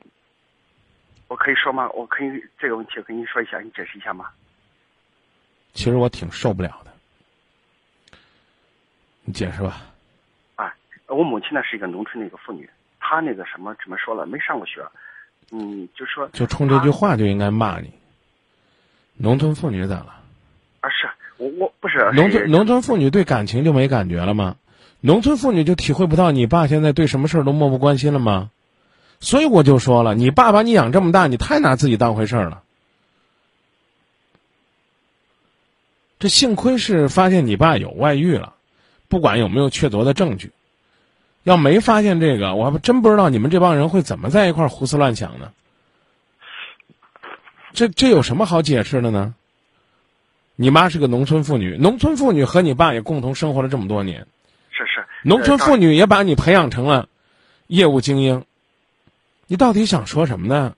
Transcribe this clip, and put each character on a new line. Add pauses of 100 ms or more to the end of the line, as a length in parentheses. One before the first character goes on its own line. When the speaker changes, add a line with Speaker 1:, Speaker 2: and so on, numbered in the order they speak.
(1300)
Speaker 1:
我
可
以
说
吗？
我
可
以 (300)
这
个
问
题，
我
跟
你
说
一
下，
你
解
释
一
下
吗？ (1500)
Speaker 2:
其
实
我
挺
受
不
了 (160)
的。 (2250)
你
解
释
吧。 (720)
Speaker 1:
哎， (360)
我
母
亲
呢
是
一
个
农
村
的
一
个
妇
女， (300)
她
那
个
什
么，
怎
么
说
了，
没
上
过
学， (640)
嗯，
就
说
Speaker 2:
就
冲
这
句
话
就
应
该
骂
你。
Speaker 1:
她 (1200)
Speaker 2:
农
村
妇
女
咋
了？ (600)
Speaker 1:
啊，
是， (280)
我，
我，
不
是，
Speaker 2:
农
村，
Speaker 1:
是
Speaker 2:
农
村
妇
女
对
感
情
就
没
感
觉
了
吗？ (440)
农
村
妇
女
就
体
会
不
到
你
爸
现
在
对
什
么
事
儿
都
漠
不
关
心
了
吗？ (720)
所
以
我
就
说
了，
你
爸
把
你
养
这
么
大，
你
太
拿
自
己
当
回
事
儿
了。 (3500)
这
幸
亏
是
发
现
你
爸
有
外
遇
了， (540)
不
管
有
没
有
确
凿
的
证
据， (920)
要
没
发
现
这
个，
我
还
真
不
知
道
你
们
这
帮
人
会
怎
么
在
一
块
儿
胡
思
乱
想
呢。 (2250)
这，
这
有
什
么
好
解
释
的
呢？ (1200)
你
妈
是
个
农
村
妇
女，
农
村
妇
女
和
你
爸
也
共
同
生
活
了
这
么
多
年。 (440)
Speaker 1:
是，
是。 (180)
Speaker 2:
农
村
妇
女
也
把
你
培
养
成
了 (580)
业
务
精
英。
Speaker 1:
呃， (1080)
Speaker 2:
你
到
底
想
说
什
么
呢？